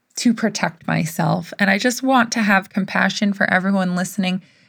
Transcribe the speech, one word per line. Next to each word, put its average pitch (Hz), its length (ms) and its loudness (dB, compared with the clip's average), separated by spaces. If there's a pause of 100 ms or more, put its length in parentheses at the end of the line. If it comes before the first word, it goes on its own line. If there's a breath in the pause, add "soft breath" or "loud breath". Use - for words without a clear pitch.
(160)
to 233 180 2
protect 208 520 -4
myself." 165 720 -2
And 196 120 2
I 196 80 2
just 247 240 -2
want 262 300 2
to 233 100 -2
have 202 260 2
compassion 196 640 0
for 196 180 0
everyone 185 440 2
listening 185 480 -2 (260 soft breath)